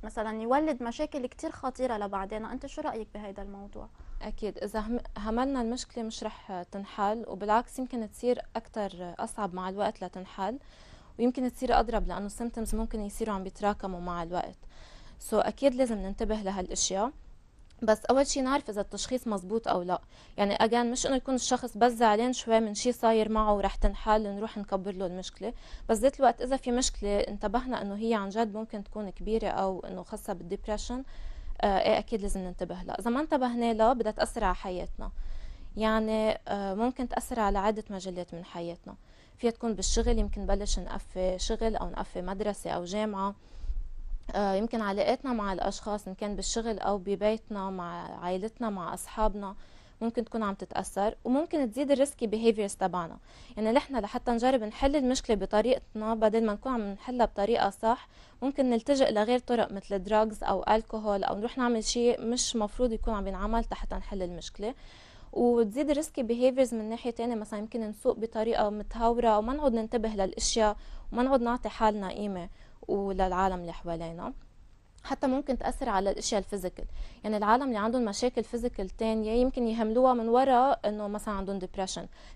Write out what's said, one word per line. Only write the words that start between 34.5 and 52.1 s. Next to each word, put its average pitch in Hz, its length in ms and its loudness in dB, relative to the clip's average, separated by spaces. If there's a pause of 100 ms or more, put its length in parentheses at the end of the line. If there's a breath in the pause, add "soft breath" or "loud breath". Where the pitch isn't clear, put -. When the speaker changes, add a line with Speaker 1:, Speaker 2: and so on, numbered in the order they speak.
Speaker 2:
حياتنا، - 560 -6 (640 loud breath)
يعني، 220 640 2 (100)
آه، 196 260 -2
ممكن 240 340 0
تأثر - 320 -2
على 202 180 4
عدة 214 320 2
مجالات 180 440 -6
من 170 100 -8
حياتنا. 175 500 -10 (420 soft breath)
فيها 233 140 2
تكون 226 240 -2
بالشغل، 226 440 4
يمكن 208 240 0
نبلش 196 360 2
نقفي 185 600 -2
شغل 220 380 0
أو 180 140 -4
نقفي 180 320 -6
مدرسة 196 480 -4
أو 175 140 -2
جامعة، 202 500 -2 (1000 loud breath)
آه، 196 200 2
يمكن 226 260 0
علاقاتنا 208 520 0
مع 202 200 0
الأشخاص 202 560 -4
إن 190 60 -8
كان 208 220 -4
بالشغل 214 420 -2
أو 202 200 0
ببيتنا 202 720 -2
مع 175 540 -8
عائلتنا 208 460 -2
مع 185 240 -4
أصحابنا 202 600 0 (460 soft breath)
ممكن 233 240 0
تكون 226 180 -4
عم 196 120 0
تتأثر، 196 600 -2 (100)
وممكن 277 460 2
تزيد 269 200 0
الريسكي 269 360 2